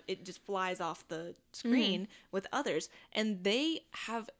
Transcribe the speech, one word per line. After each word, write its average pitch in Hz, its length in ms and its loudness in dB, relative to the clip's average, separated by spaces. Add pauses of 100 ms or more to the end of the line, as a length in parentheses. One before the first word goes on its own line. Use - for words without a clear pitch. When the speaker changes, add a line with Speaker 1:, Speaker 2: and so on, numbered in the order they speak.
Speaker 1:
it 185 180 -4
just 180 180 -14
flies 185 380 0
off 170 260 -4
the 170 280 -8 (180)
screen 226 480 4
Speaker 2:
Mm-hmm. 208 100 -8 (200)
Speaker 1:
with 196 200 -2
others. 196 380 0 (240)
And 208 300 0
they 269 380 4 (100)
have 226 360 -4 (120)